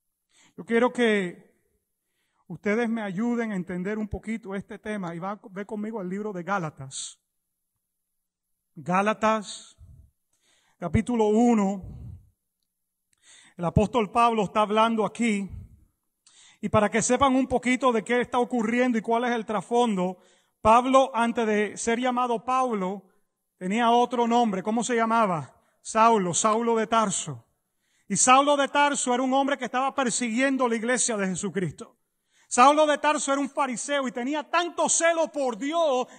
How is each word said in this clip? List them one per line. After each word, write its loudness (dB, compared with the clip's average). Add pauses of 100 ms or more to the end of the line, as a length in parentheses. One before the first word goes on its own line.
(560)
Yo -16
quiero 2
que -2 (880)
ustedes -4
me -4
ayuden -4
a -6
entender -6
un -6
poquito -10
este -12
tema -8
y -12
va, -10 (100)
ve -12
conmigo -8
al -8
libro -6
de -10
Gálatas. -8 (1600)
Gálatas, -2 (1000)
capítulo 0
uno. 2 (1500)
El -6
apóstol 0
Pablo 2
está -2
hablando 2
aquí. -2 (1120)
Y -4
para 4
que 0
sepan 2
un 2
poquito 0
de 0
qué 0
está -4
ocurriendo 0
y -2
cuál -2
es -2
el -4
trasfondo, 0 (420)
Pablo, 6
antes 0
de 0
ser -2
llamado -2
Pablo, -2 (520)
tenía 0
otro 2
nombre. 2
¿Cómo -2
se -4
llamaba? 0 (220)
Saulo, 2
Saulo 0
de 0
Tarso. -2 (600)
Y -4
Saulo 4
de 0
Tarso 0
era -2
un -2
hombre 0
que -8
estaba -4
persiguiendo 0
la -2
iglesia -2
de -2
Jesucristo. -6 (520)
Saulo 6
de 2
Tarso 0
era 0
un -2
fariseo -4
y -6
tenía -6
tanto -2
celo 0
por -4
Dios 0 (120)